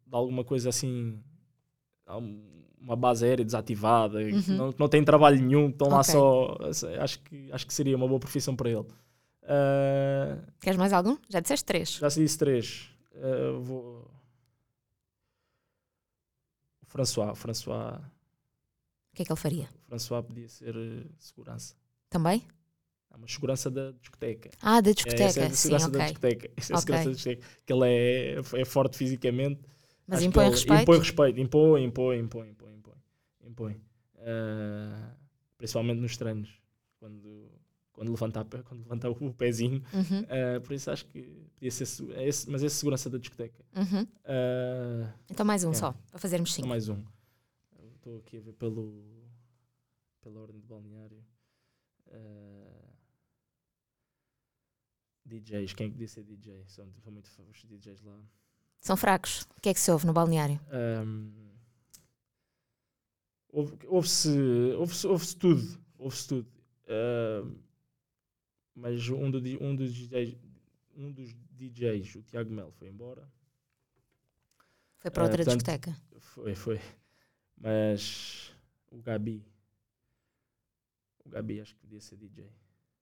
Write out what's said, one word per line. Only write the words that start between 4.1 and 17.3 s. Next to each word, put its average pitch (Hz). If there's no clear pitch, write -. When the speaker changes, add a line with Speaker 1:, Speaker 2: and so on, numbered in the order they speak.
Speaker 1:
que 107
Speaker 2:
Uhum. 190
Speaker 1:
não, 135
que -
não 147
têm 147
trabalho 147
nenhum, 135
que 131
estão 139
lá 139
Speaker 2:
Ok. 135
Speaker 1:
só, 135
acho -
que, 139
acho 131
que -
seria 135
uma 127
boa 131
profissão 131
para 120
ele. 104
Ah, 139
Speaker 2:
Queres 190
mais 196
algum? 196
Já 185
disseste 277
três. 165
Speaker 1:
já -
se 151
disse 151
três. 131
Ah, 131
vou, 120
o -
François, 123